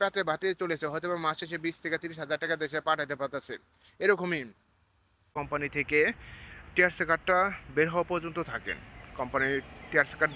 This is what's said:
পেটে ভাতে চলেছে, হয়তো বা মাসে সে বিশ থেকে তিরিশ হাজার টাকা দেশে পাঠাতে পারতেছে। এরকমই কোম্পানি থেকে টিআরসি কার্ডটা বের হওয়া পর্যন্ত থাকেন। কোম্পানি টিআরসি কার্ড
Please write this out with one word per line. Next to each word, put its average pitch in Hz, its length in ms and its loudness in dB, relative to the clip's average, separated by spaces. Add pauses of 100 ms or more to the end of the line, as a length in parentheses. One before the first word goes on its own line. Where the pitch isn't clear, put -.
পেটে 196 300 2
ভাতে 160 160 -2 (160)
চলেছে, 165 240 -2
হয়তো 160 240 -4
বা 175 160 0
মাসে 156 240 0
সে 170 80 -4
বিশ 165 260 -4
থেকে 160 180 0
তিরিশ 165 200 -8
হাজার 147 200 -2
টাকা 165 140 0
দেশে 151 220 -4 (100)
পাঠাতে 151 320 0
পারতেছে। 135 340 -6 (500)
এরকমই 180 380 4 (920)
কোম্পানি 143 320 -2
থেকে 147 320 2 (760)
টিআরসি 180 340 4
কার্ডটা 175 300 4 (360)
বের 151 180 6
হওয়া 170 200 2
পর্যন্ত 165 260 -2 (140)
থাকেন। 101 260 -6 (420)
কোম্পানি 131 260 0 (440)
টিআরসি 147 300 4
কার্ড 151 160 4